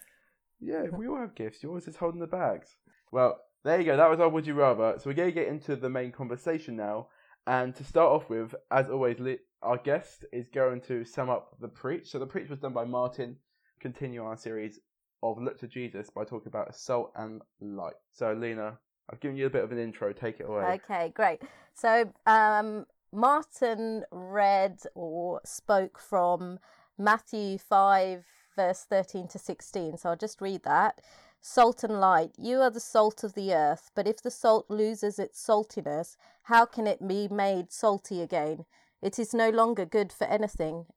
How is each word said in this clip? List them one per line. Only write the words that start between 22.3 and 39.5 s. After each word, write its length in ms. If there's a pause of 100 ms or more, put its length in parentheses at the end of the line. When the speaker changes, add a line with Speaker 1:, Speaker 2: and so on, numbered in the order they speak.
Speaker 2:
Martin 1000
read 680 (160)
or 500
spoke 540
from 600 (400)
Matthew 600
five, 680 (320)
verse 320
thirteen 400
to 100
sixteen. 600
So 100
I'll 80
just 240
read 220
that. 400 (400)
"Salt 420
and 160
light, 380
you 240
are 80
the 100
salt 420
of 120
the 180
earth, 420
but 120
if 160
the 80
salt 400
loses 480
its 280
saltiness, 720 (280)
how 200
can 220
it 200
be 220
made 420
salty 520
again? 420 (380)
It 160
is 160
no 160